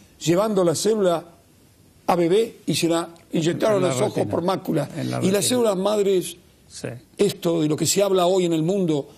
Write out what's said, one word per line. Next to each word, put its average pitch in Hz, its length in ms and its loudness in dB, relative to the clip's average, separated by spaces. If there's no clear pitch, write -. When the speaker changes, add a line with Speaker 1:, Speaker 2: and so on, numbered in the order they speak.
Speaker 1:
llevando 190 440 2
la 170 120 2
célula 190 500 0
a 185 80 2
bebé 185 500 0
y 156 100 -2
se 170 140 0
la 170 200 -2
inyectaron 175 440 0
Speaker 2:
En 185 60 0
la 180 60 0
Speaker 1:
los 139 120 -2
ojos 202 160 -2
Speaker 2:
retina. - 140 -4
Speaker 1:
por 165 120 -2
mácula. 165 520 -2
Speaker 2:
En 127 160 -6
la 123 60 -4
Speaker 1:
Y 190 140 0
las - 0 -
Speaker 2:
retina. 202 100 2
Speaker 1:
células 226 360 0
madres, 196 600 0
Speaker 2:
Sí. - 200 -14
Speaker 1:
esto 170 440 0
de 151 80 0
lo 151 80 0
que 160 80 0
se 190 180 2
habla 190 220 2
hoy 185 200 2
en 170 80 0
el 160 100 0
mundo, 165 540 0